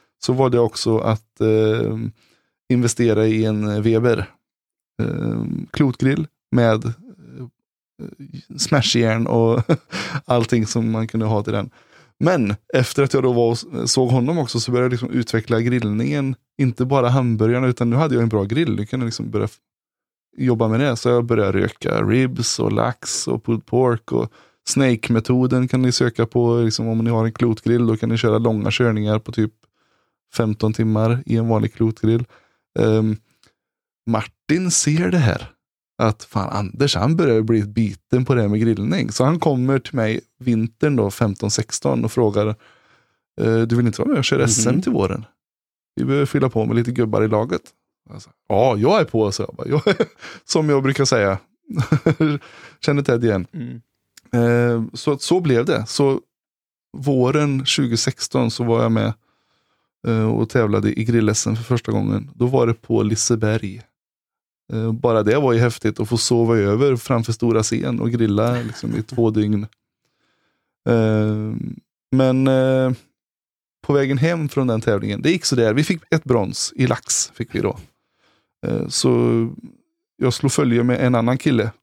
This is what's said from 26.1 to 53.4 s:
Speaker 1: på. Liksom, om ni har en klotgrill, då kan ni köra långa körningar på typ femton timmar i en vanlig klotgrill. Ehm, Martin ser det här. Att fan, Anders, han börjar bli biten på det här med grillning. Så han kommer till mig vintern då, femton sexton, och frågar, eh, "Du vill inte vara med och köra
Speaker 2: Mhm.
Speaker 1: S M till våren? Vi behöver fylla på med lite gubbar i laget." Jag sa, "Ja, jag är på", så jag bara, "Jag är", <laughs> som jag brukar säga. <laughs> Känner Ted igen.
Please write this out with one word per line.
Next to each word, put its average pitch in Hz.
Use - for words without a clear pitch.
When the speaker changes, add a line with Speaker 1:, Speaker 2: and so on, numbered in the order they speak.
Speaker 1:
på. 120
Liksom, 113
om 113
ni 113
har 113
en 113
klotgrill, 117
då 110
kan 113
ni 113
köra 110
långa 110
körningar 107
på 110
typ 110
femton 107
timmar 110
i 117
en 117
vanlig 107
klotgrill. 113
Ehm, 110
Martin 160
ser 165
det 180
här. 117
Att 110
fan, -
Anders, 104
han 131
börjar 131
bli 110
biten 107
på 127
det 120
här 104
med 107
grillning. 113
Så -
han 156
kommer 135
till -
mig 110
vintern 127
då, 104
femton 104
sexton, 120
och 113
frågar, 107
eh, 113
"Du 117
vill 120
inte -
vara -
med 269
och 131
köra -
Speaker 2:
Mhm. 135
Speaker 1:
S 113
M 131
till 311
våren? -
Vi 127
behöver 139
fylla 135
på 110
med 113
lite 120
gubbar 110
i 107
laget." 110
Jag -
sa, -
"Ja, 113
jag 170
är 151
på", 110
så -
jag -
bara, -
"Jag 151
är", 196
<laughs> -
som 156
jag 139
brukar 139
säga. 101
<laughs> 151
Känner 143
Ted 120
igen. 101